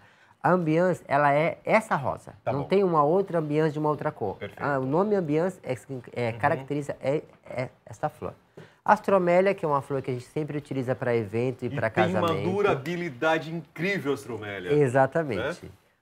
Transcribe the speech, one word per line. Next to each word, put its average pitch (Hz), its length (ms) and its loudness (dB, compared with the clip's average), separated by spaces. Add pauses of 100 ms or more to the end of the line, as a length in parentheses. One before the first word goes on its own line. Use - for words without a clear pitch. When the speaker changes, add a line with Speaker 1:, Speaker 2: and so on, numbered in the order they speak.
(420)
Speaker 1:
A 147 80 4
Ambiance, 170 580 2
ela 143 240 4
é 151 320 2
essa 208 320 2
rosa. 95 380 -6 (100)
Speaker 2:
Tá 117 80 -2
Speaker 1:
Não 139 100 -2
Speaker 2:
bom. 143 60 -8
Speaker 1:
tem 196 160 4
uma 165 180 4
outra 170 360 2
Ambiance 156 340 0
de 143 60 -6
uma 151 100 0
outra 147 240 -2
cor. 98 240 -6
Speaker 2:
Perfeito. 98 260 -12
Speaker 1:
Ah, 139 160 0
o 131 60 -2
nome 175 300 2
Ambiance 170 480 0
é, 127 120 -4 (380)
é, 120 200 -2
Speaker 2:
Uhum. 117 60 -8
Speaker 1:
caracteriza 143 640 -2
é, 143 220 0 (240)
é - 240 -6 (160)
esta 151 240 -6
flor. - 240 -10 (500)
Astromélia, 190 680 4
que 190 100 -10
é 160 40 0
uma 143 120 2
flor 135 220 -4
que 139 80 -6
a 127 40 0
gente 120 120 -10
sempre 147 320 -6
utiliza 131 360 -2
pra 120 220 0
evento 117 480 -2
e 123 40 -2
Speaker 2:
E - 60 -4
Speaker 1:
pra 113 140 0
Speaker 2:
tem 113 240 2
Speaker 1:
casamento. - 220 2
Speaker 2:
uma - 180 -2
durabilidade 160 1000 0
incrível, 160 580 -4
Astromélia. 104 640 -6
Speaker 1:
Exatamente. 135 920 2
Speaker 2:
Né? 80 60 -16 (320)